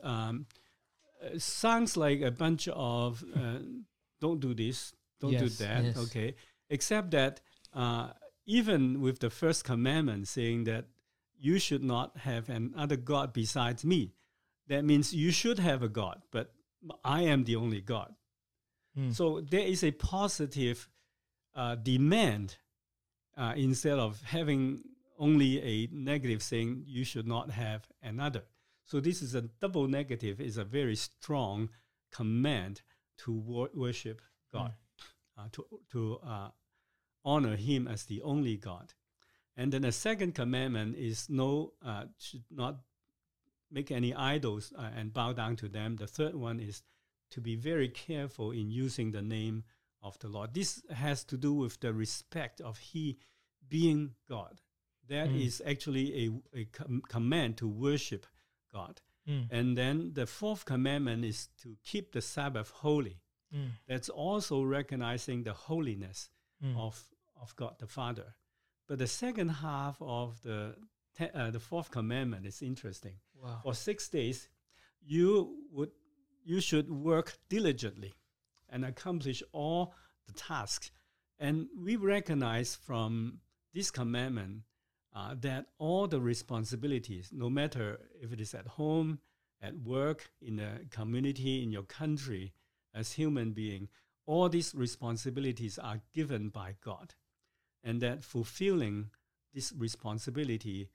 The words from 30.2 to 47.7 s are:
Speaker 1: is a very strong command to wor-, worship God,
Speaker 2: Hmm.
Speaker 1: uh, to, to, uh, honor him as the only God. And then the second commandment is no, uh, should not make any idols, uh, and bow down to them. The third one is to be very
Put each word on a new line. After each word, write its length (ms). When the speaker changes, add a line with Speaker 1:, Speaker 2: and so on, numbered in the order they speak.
Speaker 1:
is 180
a 60
very 320
strong 720
command 720
to 160
wor-, 400
worship 480
God, 220
Speaker 2:
Hmm. 60
Speaker 1:
uh, 100
to, 300
to, 280
uh, 320
honor 320
him 300
as 180
the 160
only 360
God. 360
And 160
then 80
the 100
second 420
commandment 640
is 340
no, 520
uh, 240
should 320
not 300
make 220
any 220
idols, 640
uh, 180
and 160
bow 220
down 240
to 100
them. 300
The 100
third 280
one 240
is 240
to 100
be 140
very 340